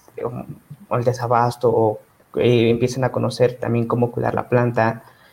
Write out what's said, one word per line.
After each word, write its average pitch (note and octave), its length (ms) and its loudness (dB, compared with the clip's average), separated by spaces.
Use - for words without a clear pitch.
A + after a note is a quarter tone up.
um, A#2+ 200 -8
el A#2+ 80 -2
desabasto, A#2+ 640 0
o, A2 280 2
eh, A#2 340 4
empiecen B2 340 0
a B2 80 -2
conocer A#2+ 480 0
también A#2 260 -2
cómo A#2+ 240 0
cuidar A#2 240 -4
la - 140 -4
planta, A#2+ 540 0